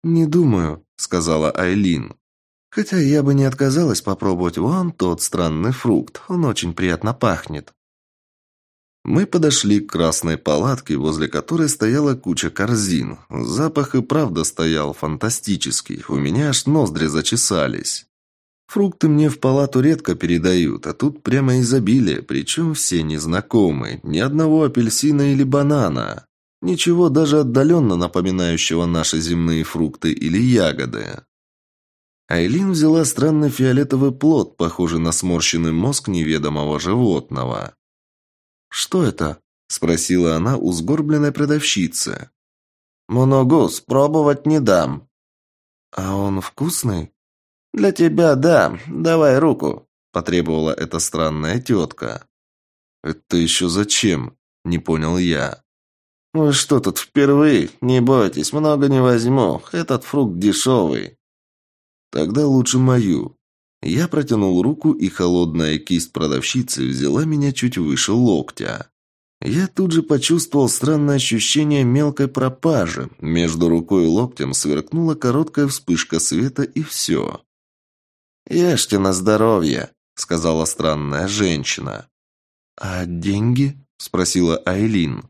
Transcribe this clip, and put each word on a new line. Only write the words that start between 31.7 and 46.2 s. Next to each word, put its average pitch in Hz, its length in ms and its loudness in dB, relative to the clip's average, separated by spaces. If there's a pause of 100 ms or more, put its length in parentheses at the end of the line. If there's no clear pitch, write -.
Айлин 117 420 0
взяла 160 320 4
странный 151 460 0
фиолетовый 131 640 2
плод, 143 420 2
похожий 82 440 -2
на 82 120 0
сморщенный 82 640 -2
мозг 117 340 -2
неведомого 76 720 -2
животного. 71 960 -2 (1000)
"Что - 280 -2
это?" 80 360 -2 (280)
спросила 82 680 0
она 110 220 -2
у 87 140 -2
сгорбленной 147 600 -2
продавщицы. 147 1000 -4 (760)
"Моногус, 131 760 2
пробовать 147 640 2
не 156 120 4
дам". 85 480 2 (840)
"А 95 240 -6
он 98 260 -2